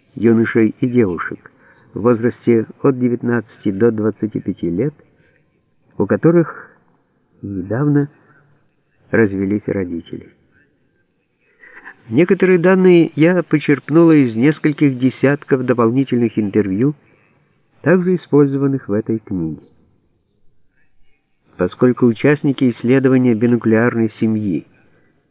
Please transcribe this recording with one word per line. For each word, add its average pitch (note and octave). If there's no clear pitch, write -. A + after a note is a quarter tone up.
юношей A2+
и C3
девушек G#2+
в -
возрасте A#2
от C3+
девятнадцати A#2+
до G#2+
двадцати G#2+
пяти F#2
лет, A2+
у G#2
которых D#3+
недавно A#2
развелись G2+
родители. F2
Некоторые F3+
данные F3+
я E3+
почерпнула D3+
из C3+
нескольких C#3+
десятков C3
дополнительных A#2+
интервью, G#2+
также F3+
использованных C#3
в -
этой A2
книге. D#2+
Поскольку B2
участники C3+
исследования B2+
бинуклеарной A2+
семьи G#2+